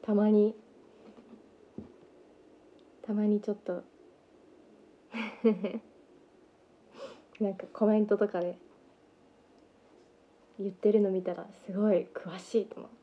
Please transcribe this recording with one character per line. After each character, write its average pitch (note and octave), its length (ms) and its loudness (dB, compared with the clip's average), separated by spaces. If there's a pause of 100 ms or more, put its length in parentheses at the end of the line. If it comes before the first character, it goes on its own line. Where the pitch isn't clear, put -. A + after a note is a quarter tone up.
た G#3+ 120 -2
ま G#3 140 4
に、 G#3+ 260 4 (2500)
た A3 120 -6
ま G#3 100 0
に G#3 160 4
ち G#3 120 -6
ょ - 20 -4
っ G#3 100 -6
と、 F3+ 200 -6 (1600)
<laughs> G#3 360 0 (1600)
な G3+ 120 0
ん F#3 40 -10
か - 160 -14
コ - 140 0
メ G#3+ 140 4
ン G#3 60 4
ト G#3 120 2
と G#3 100 0
か F3 140 -4
で F3 160 -4 (2000)
言 G3 140 -6
っ - 20 -18
て G#3 180 2
る G#3+ 100 4
の G3 100 2
見 F#3+ 100 -2
た F3+ 120 -6
ら、 F3 120 -10 (200)
す F#3+ 80 -12
ご G#3 180 2
い - 220 2
詳 F3 260 -12
し A3 220 -2
い G3+ 40 -6
と - 120 -18
思 - 80 -16
う。 - 40 -20 (140)